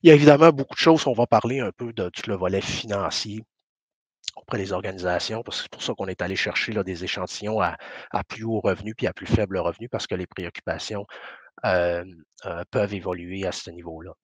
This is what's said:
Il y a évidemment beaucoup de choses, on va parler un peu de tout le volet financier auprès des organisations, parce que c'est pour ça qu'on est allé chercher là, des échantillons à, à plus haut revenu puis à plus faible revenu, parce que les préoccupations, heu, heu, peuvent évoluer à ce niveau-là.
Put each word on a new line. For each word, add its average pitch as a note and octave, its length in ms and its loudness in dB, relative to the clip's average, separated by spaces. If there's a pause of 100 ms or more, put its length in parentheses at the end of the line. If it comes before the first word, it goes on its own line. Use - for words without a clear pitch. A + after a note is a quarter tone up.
Il E3+ 60 12
y - 20 12
a D3+ 40 12
évidemment D3 360 10
beaucoup C#3 240 -4
de - 40 -10
choses, D#3+ 280 6
on B2+ 60 0
va A#2 140 2
parler A#2+ 320 2
un G#2+ 120 -4
peu A#2+ 220 -10
de G2+ 160 -4
tout - 200 -10
le G2+ 60 -2
volet F#2 260 0
financier G#2 800 -6 (920)
auprès - 200 -8
des F#2+ 160 -4
organisations, F#2+ 720 -4
parce - 140 -10
que - 60 -8
c'est - 80 -16
pour - 120 -14
ça - 120 -4
qu'on F#2+ 120 -6
est F#2 140 -8
allé F#2 140 -4
chercher - 380 -4
là, G#2 100 -2
des F#2 200 -6
échantillons G2+ 580 -6
à, F2 160 -2 (340)
à - 120 -4
plus - 220 -12
haut A2+ 160 -2
revenu G#2 340 -2
puis A2+ 120 -4
à E2 60 -4
plus - 140 -14
faible F#2+ 300 0
revenu, F2 320 -4
parce - 180 -6
que F#2 80 -4
les F2+ 120 -6
préoccupations, F2+ 800 -8 (600)
heu, F2 400 0 (400)
heu, F2 260 -8
peuvent G#2 240 0
évoluer F2+ 520 -6
à F2 60 -4
ce - 180 -12
niveau-là. E2+ 420 -14 (100)